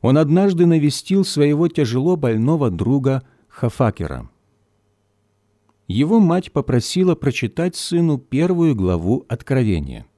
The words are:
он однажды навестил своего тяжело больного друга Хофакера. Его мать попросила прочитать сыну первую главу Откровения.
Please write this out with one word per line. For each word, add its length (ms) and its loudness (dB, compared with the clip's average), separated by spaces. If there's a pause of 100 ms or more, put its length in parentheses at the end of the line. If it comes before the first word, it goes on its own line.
он 160 2
однажды 480 2
навестил 580 2
своего 440 0
тяжело 480 0
больного 560 0
друга 520 -2 (240)
Хофакера. 840 -6 (1600)
Его 320 2
мать 320 2
попросила 640 0
прочитать 600 -4
сыну 420 0
первую 580 0
главу 520 0
Откровения. 800 -4 (100)